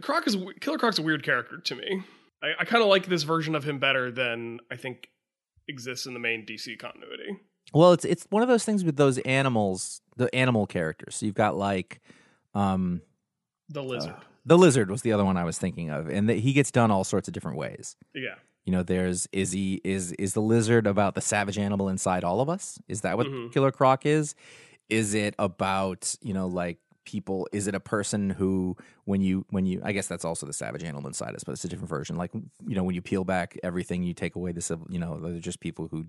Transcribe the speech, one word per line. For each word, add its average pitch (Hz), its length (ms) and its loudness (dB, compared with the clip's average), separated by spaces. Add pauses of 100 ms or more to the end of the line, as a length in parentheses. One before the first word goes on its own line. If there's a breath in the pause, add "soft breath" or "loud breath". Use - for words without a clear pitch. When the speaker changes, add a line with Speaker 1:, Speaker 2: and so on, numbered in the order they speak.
Speaker 1:
Croc 320 260 -2
is 208 80 2
a 185 40 -2
w-, 185 200 -10
Killer 285 180 -2
Croc's 233 200 2
a 156 60 -2
weird 156 200 0
character 131 360 -2
to - 160 -6
me. 190 260 -4 (400 loud breath)
I, 147 60 -4 (140)
I 170 40 -4
kinda 233 200 4
like 190 200 6
this 175 180 0
version 160 320 0
of 143 80 -2
him 143 160 -4
better 131 320 0
than 117 480 -4 (120)
I 123 40 -10
think 123 320 -12 (600)
exists 127 380 -10
in 127 80 -10
the 120 60 -10
main 113 260 -4
D 110 120 -12
C 113 180 -14
continuity. - 600 -12 (360)
Speaker 2:
Well, 175 200 12
it's, 170 120 4
it's - 240 -2
one 208 120 2
of 247 80 4
those 233 160 4
things 208 180 0
with 151 140 0
those 139 220 4
animals, 117 800 0 (160)
the 120 180 0
animal 123 320 4
characters. - 480 -4
So - 100 -4
you've 101 100 -2
got, 104 200 4
like, 98 460 -2 (520 soft breath)
um, 92 480 0 (680)
Speaker 1:
The 147 140 -8
Lizard. 131 280 -4
Speaker 2:
uh, - 80 -18 (260)
the 170 120 8
Lizard 127 340 8
was 110 100 -4
the 113 120 2
other 101 100 4
one 92 140 4
I 87 60 0
was 82 140 -4
thinking 85 320 -4
of, 76 200 -4
and 101 180 0
that 107 120 2
he 131 140 2
gets 139 180 4
done 113 200 4
all 95 120 2
sorts 95 260 -2
of 82 40 -6
different 76 240 -8
ways. - 380 -10 (180)
Speaker 1:
Yeah. 123 220 -10 (300)
Speaker 2:
You 92 80 -2
know, 92 100 2
there's, 90 480 0
is 95 220 0
he, 95 300 -2
is, 92 300 -4
is 95 200 -4
the 110 80 0
lizard 110 460 4
about 98 280 2
the - 60 -2
savage 104 360 0
animal 101 320 0
inside 92 340 0
all 92 180 0
of 139 80 -2
us? - 380 -8
Is 95 140 -8
that 92 160 -2
what 135 100 0
Speaker 1:
Mm-hmm. 123 240 -8
Speaker 2:
Killer 135 200 4
Croc 135 340 4
is? 151 300 2 (540 loud breath)
Is 110 240 2
it 104 260 0
about, 95 840 -2
you 101 120 -6
know, 92 140 -2
like, 87 300 -4 (280)
people, 95 460 -4
is 101 160 -4
it 98 80 -2
a 95 60 -4
person 101 480 -2
who, 92 480 0 (280 loud breath)
when 98 160 0
you, 95 280 0
when 95 160 0
you, 92 180 -2
I 104 100 -4
guess 98 140 -4
that's 87 160 -8
also 82 220 -6
the 71 80 -10
savage 65 300 -8
animal 71 240 -8
inside - 280 -10
us, - 80 -14
but 67 100 -8
it's - 120 -8
a - 20 -6
different 95 220 -10
version. 78 280 -6
Like, 87 160 -6
you - 420 -10
know, 92 80 0
when 92 120 0
you 87 60 -4
peel 95 240 -2
back 90 380 -2
everything, 90 400 -4
you 87 100 -2
take 87 220 -6
away 87 180 -6
the 85 80 -8
civ-, 82 280 -6
you 90 100 -6
know, 82 200 -6
they're 85 200 -8
just 87 200 -8
people 80 300 -8
who, 80 200 -8